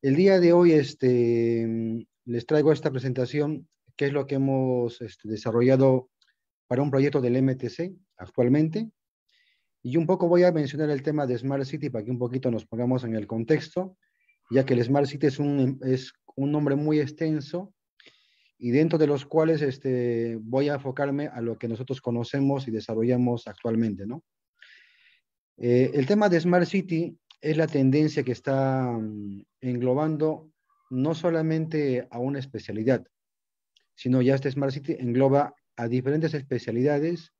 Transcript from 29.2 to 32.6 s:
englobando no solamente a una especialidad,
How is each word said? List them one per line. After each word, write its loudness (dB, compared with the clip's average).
englobando -2
no 0
solamente -2
a -12
una -4
especialidad, -4